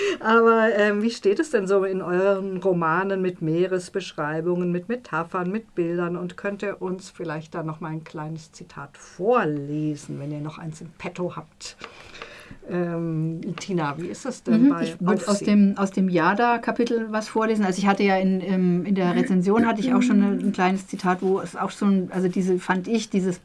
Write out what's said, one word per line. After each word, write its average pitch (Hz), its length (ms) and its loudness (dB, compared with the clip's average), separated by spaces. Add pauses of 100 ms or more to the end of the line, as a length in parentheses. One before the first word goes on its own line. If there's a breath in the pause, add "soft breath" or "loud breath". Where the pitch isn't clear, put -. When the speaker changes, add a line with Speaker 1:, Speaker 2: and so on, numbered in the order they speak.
(200 loud breath)
Speaker 1:
Aber, 226 580 6
ähm, 208 240 2
wie 226 80 0
steht 214 300 2
es 311 100 -2
denn 202 160 0
so 196 200 4
in 190 180 -2
euren 190 540 0
Romanen 180 640 0
mit 180 180 -4
Meeresbeschreibungen, 175 1300 -2
mit 175 180 -4
Metaphern, 180 600 -4
mit 220 240 -6
Bildern? 175 420 -2
Und 175 220 -8
könnt 202 240 -6
ihr 196 220 -6
uns 185 260 -8
vielleicht 156 460 -10
da 170 80 -6
noch 156 160 -8
mal 165 100 -10
ein 160 140 -8
kleines 156 480 -12
Zitat - 440 -18
vorlesen, 151 1200 -2
wenn 143 120 -8
ihr 147 100 -8
noch 151 180 -10
eins 160 220 -12
in 165 80 -16 (100)
petto 180 360 -6
habt? - 420 -16 (920 loud breath)
Ähm, 165 720 -2 (180)
Tina, 160 380 -4
wie 170 100 -8
ist - 180 -12
es - 180 -8
denn 240 200 4
Speaker 2:
Mhm, 277 60 8
Speaker 1:
bei 170 140 0
Speaker 2:
ich 165 180 -4
würd 202 220 2
aus - 120 -10
Speaker 1:
Aufsehen? 202 360 6
Speaker 2:
dem, 196 60 -4
aus 196 140 0
dem 190 160 2
Jada-Kapitel 226 1040 2
was 214 160 -4
vorlesen. 220 380 2
Also 185 140 0
ich 196 80 2
hatte 196 160 4
ja 196 140 4
in, 190 240 2
ähm, 180 440 2
in 196 100 0
der 175 200 2
Rezension 196 520 2
hatte 220 140 0
ich - 120 0
auch 247 80 4
schon 214 200 4
ein, 202 180 2
ein 196 140 0
kleines 190 340 0
Zitat, 185 340 -2
wo 190 200 2
es 175 160 -10
auch 196 140 -4
schon, 190 420 2
also 185 160 0
diese, 180 300 0
fand 185 280 -2
ich, 220 220 -2
dieses 185 360 -2